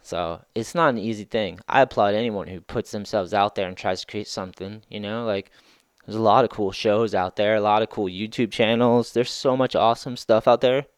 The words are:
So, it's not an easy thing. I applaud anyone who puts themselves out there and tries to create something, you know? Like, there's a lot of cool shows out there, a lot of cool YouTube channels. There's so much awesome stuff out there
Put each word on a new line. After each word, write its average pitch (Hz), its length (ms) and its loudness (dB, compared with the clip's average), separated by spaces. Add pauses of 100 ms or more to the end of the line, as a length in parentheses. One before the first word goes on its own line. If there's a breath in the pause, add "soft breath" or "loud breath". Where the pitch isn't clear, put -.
So, 85 500 -6
it's 113 220 -6
not 165 140 4
an 117 100 -2
easy 104 240 -6
thing. 95 440 -4
I 135 140 4
applaud 113 320 2
anyone 107 340 -2
who 87 140 -12
puts - 300 -8
themselves 104 420 -4
out 104 220 2
there 98 120 -2
and 90 80 -10
tries 92 260 -4
to - 40 -14
create 104 220 -8
something, 98 600 -10
you - 120 -12
know? 107 260 -8
Like, 98 240 -4 (560 soft breath)
there's 104 100 -10
a 110 60 -2
lot 110 220 6
of 110 80 0
cool 98 200 -2
shows 104 440 0
out 92 200 -2
there, 107 200 2
a 107 60 2
lot 104 200 4
of 110 80 -2
cool 104 180 -4
YouTube 104 440 -4
channels. 117 600 2
There's 123 200 0
so 127 260 0
much 131 180 -2
awesome 117 420 0
stuff 113 300 2
out 120 140 6
there 131 240 2 (120)